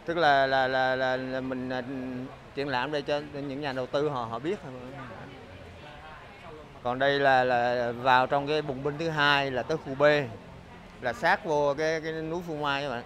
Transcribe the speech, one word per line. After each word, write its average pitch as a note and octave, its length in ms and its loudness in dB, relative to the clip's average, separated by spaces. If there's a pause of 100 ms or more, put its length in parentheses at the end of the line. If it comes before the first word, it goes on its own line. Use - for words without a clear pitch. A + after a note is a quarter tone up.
Tức E3+ 120 -2
là, C#3+ 300 6
là, C3+ 220 4
là, C3 280 2
là, B2+ 200 0
là C3 240 -4
mình, B2+ 300 -4
à, B2+ 120 -4 (720)
triển C#3 140 -4
lãm C3 240 -2
đây D3 100 -2
cho D3 180 -2 (120)
những C#3 280 -8
nhà C#3+ 120 -4
đầu B2+ 140 -4
tư D3 220 0
họ, B2+ 160 -4
họ A2+ 140 -6
biết. E3+ 200 -4 (2250)
Còn B2 160 -2
đây C#3 220 4
là, C3 240 6
là B2 480 2
vào B2+ 340 6
trong C#3+ 200 0
cái D3+ 160 0
bùng C3+ 200 -6
binh D3 160 -4
thứ E3 100 -2
hai C#3+ 420 2
là B2 120 -2
tới D#3+ 140 -2
khu C#3 180 -6
B, C#3 80 2 (1000)
là B2 120 -2
sát F#3+ 320 2
vô D3 340 2
cái, D#3+ 220 0
cái D#3+ 120 -6
núi D#3+ 340 -6
Phương D3+ 160 -6
Mai C#3 200 0
các C#3+ 60 -4
bạn. A#2+ 180 -4